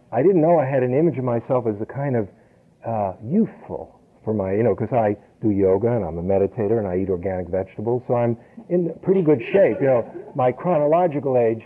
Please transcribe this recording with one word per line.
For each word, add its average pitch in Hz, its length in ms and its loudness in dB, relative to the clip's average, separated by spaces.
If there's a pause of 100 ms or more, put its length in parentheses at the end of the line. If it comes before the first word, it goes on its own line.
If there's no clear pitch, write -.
(100)
I 120 120 0
didn't 180 180 4
know 165 180 4
I 135 80 2
had 131 160 0
an 127 160 0
image 156 180 2
of 127 80 -4
myself 123 420 -2
as 104 140 -4
a 110 60 -6
kind 139 300 -4
of, 104 120 -2 (560)
uh, 107 280 -4 (120)
youthful - 760 -4 (240)
for 110 100 -2
my, 95 180 -2
you 107 120 0
know, 107 100 2
'cause 104 180 -4
I 107 240 0 (240)
do 110 100 0
yoga 98 380 2
and 117 160 0
I'm 82 140 -6
a 85 40 -6
meditator 98 560 0
and 101 100 -2
I 90 80 -2
eat 95 140 -2
organic 92 360 -4
vegetables, 107 600 -4
so 123 60 0
I'm 120 220 0 (320)
in 175 240 -2 (100)
pretty 190 200 2
good 147 180 4 (120)
shape. 175 280 4
You 139 60 0
know, 123 180 2 (300)
my 127 160 2
chronological 147 880 0
age 117 280 0